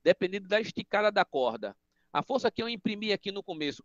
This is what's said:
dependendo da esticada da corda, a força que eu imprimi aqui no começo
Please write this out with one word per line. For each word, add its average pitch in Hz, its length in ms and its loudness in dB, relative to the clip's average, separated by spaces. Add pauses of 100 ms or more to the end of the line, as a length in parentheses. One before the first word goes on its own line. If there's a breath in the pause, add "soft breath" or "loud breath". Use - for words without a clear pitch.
dependendo 185 460 2
da 208 100 4
esticada 208 500 0
da 202 140 4
corda, 113 500 0 (380)
a - 100 0
força 240 300 0
que - 100 -4
eu 226 60 -4
imprimi 214 460 -2
aqui 196 180 -4
no 196 100 -8
começo 151 440 -6